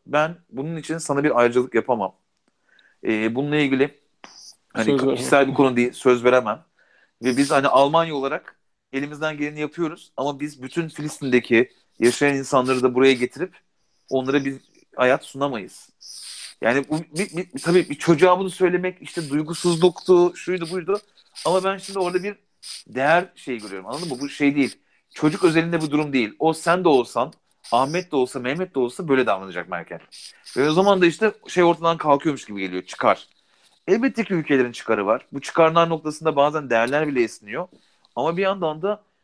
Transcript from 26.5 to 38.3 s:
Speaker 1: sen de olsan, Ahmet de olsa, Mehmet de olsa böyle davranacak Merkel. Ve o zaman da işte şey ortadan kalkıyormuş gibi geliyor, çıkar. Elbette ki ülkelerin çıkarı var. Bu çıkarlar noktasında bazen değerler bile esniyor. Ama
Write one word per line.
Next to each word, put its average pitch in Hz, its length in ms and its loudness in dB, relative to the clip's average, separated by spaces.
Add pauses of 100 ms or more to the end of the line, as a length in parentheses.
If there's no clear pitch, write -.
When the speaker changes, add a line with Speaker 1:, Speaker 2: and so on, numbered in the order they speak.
Speaker 1:
sen 175 300 0
de 170 60 4
olsan, 127 440 0 (380)
Ahmet 147 400 0
de 160 40 -2
olsa, 131 240 0
Mehmet 151 360 -6
de 135 40 -2
olsa 127 280 -4
böyle 131 180 2
davranacak 92 440 -4
Merkel. 85 300 -10 (580)
Ve 143 120 2
o 156 40 0
zaman 190 280 4
da 180 40 6
işte 202 260 2 (160)
şey 175 160 2
ortadan 165 340 2
kalkıyormuş 147 480 0
gibi 101 160 -10
geliyor, 92 220 -6
çıkar. - 440 0 (600)
Elbette 226 360 0
ki 190 100 -6
ülkelerin 139 380 0
çıkarı 107 340 -2
var. 113 280 0
Bu 139 80 -10
çıkarlar 165 480 2
noktasında 156 460 -4
bazen 143 340 0
değerler 127 380 2
bile 131 160 0
esniyor. 113 440 -8 (480)
Ama 160 220 -2